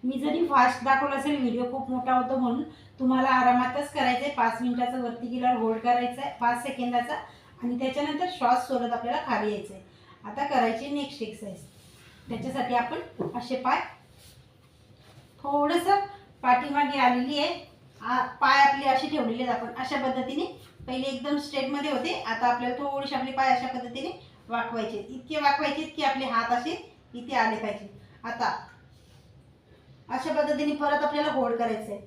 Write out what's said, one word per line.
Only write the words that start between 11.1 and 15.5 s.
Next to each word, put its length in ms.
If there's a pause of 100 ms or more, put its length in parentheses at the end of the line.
एक्सरसाइज. 440 (640)
त्याच्यासाठी 460
आपण 220 (400)
असे 180
पाय, 240 (1600)
थोडंसं 560 (460)